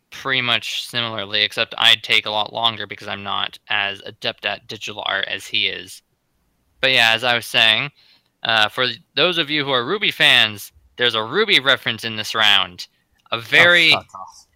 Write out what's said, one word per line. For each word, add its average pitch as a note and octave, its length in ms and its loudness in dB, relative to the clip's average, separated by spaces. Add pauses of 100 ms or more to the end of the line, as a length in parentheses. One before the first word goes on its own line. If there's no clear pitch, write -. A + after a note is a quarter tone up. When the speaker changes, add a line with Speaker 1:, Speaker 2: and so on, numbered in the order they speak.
(100)
Speaker 1:
pretty C3 320 -2
much A#2 440 -2
similarly, G#2+ 560 -4
except A2+ 360 -2
I A2+ 180 6
take A2 300 0
a A2 40 -4
lot G#2+ 220 -4
longer A2+ 340 -4
because G2+ 220 -16
I'm G2+ 140 -8
not G2 360 -6 (100)
as G2+ 360 -6
adept A2 400 -10
at G2+ 220 -8
digital G#2+ 400 -12
art G2 220 -2
as G2 180 -10
he G#2 220 -2
is. F2+ 340 -10 (760)
But C3+ 120 4
yeah, A#2 200 6
as A2+ 120 0
I B2 120 2
was A2+ 100 -4
saying, A#2 460 2 (500)
uh, A2+ 280 2
for B2+ 160 -2 (280)
those E3 240 2
of D3 120 -4
you D3+ 140 -2
who C#3 60 -4
are B2 160 0
ruby G3 240 -2
fans, A#2+ 640 2 (240)
there's A#2+ 180 2
a A2 80 0
ruby F3 380 0
reference B2+ 440 0
in A2+ 120 -8
this G#2+ 180 -8
round. G2 540 2 (420)
A A2+ 100 -2
very, E3 540 4
Speaker 2:
Oh, G2 40 2
fuck - 220 -12
off. - 360 -20